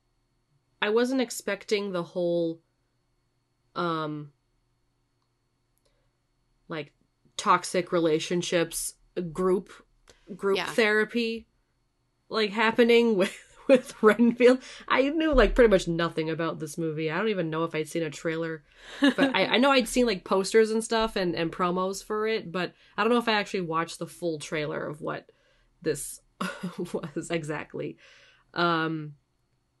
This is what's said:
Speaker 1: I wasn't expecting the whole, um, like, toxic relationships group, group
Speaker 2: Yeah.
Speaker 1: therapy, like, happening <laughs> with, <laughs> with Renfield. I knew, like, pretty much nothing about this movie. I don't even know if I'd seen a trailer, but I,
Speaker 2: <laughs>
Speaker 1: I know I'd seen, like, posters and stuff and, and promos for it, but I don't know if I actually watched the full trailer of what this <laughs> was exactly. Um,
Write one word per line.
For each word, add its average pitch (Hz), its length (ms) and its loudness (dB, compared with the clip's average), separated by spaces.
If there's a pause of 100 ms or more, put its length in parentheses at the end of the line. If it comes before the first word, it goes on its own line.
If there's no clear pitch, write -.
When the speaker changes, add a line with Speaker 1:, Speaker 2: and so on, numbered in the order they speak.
(800)
Speaker 1:
I 208 100 0
wasn't 247 300 2
expecting 202 680 -4
the 175 140 -4
whole, 170 560 -2 (1120)
um, 156 560 -4 (2500)
like, 156 240 -10 (440)
toxic 180 540 0
relationships 165 1040 0 (380)
group, 185 400 0 (640)
group 196 200 0
Speaker 2:
Yeah. 175 100 -2
Speaker 1:
therapy, 220 800 0 (800)
like, 214 220 -2
happening 233 680 4
<laughs> - 0 -
with, - 340 -2 (100)
<laughs> - 60 0
with 254 340 4
Renfield. 233 560 6 (300)
I 262 220 2
knew, 311 240 0
like, 220 200 6
pretty 233 160 8
much 185 180 4
nothing 165 420 -2
about 160 280 -4
this 151 200 -10
movie. 160 320 -4
I 160 80 -4
don't 220 100 -2
even 185 220 -2
know 160 140 -2
if 160 100 -4
I'd 156 140 -4
seen 170 140 -2
a 151 80 -4
trailer, 160 520 -6 (380)
but 269 340 2
I, 190 120 2
Speaker 2:
<laughs> - 80 0
Speaker 1:
I - 40 4
know 269 120 4
I'd 262 180 4
seen, 247 180 2
like, 196 180 -2
posters 214 460 2
and 220 120 0
stuff 220 340 -2
and, 185 180 -2
and 165 180 -4
promos 185 520 -2
for 214 220 -4
it, 220 260 -4
but 170 200 -6 (240)
I 202 80 -2
don't 226 80 2
know 240 60 4
if 233 100 -2
I 226 60 2
actually 202 280 -2
watched 160 360 -2
the 170 80 -8
full 160 320 -6
trailer 156 480 -6
of 151 140 -10
what 151 300 -8 (500)
this - 400 -6 (200)
<laughs> - 380 -8
was 175 520 -6
exactly. 151 680 -8 (580)
Um, 160 600 -2 (680)